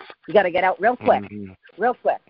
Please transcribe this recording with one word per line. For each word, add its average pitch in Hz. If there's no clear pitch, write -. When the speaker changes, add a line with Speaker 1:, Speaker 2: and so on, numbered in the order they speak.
Speaker 1:
You 160
gotta 190
get 180
out 185
real 233
quick, 165
Speaker 2:
Mm-hmm. 98
Speaker 1:
real 233
quick. 151